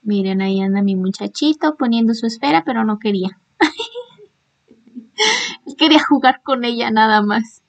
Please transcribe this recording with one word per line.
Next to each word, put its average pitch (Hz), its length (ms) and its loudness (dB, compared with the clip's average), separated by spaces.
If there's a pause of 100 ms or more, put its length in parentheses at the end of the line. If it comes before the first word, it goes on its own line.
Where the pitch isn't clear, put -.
Miren, 190 400 -2
ahí 190 200 0
anda 196 200 0
mi 196 160 0
muchachito 294 800 -2
poniendo 226 360 2
su 226 120 -6
esfera, 285 400 0
pero 233 180 -2
no 214 160 -2
quería. 190 400 -4 (200)
<laughs> - 2000 -6
Él - 120 -16
quería 311 260 4
jugar 262 400 2
con 247 220 -2
ella 240 260 -2
nada 220 300 4
más. 214 460 -4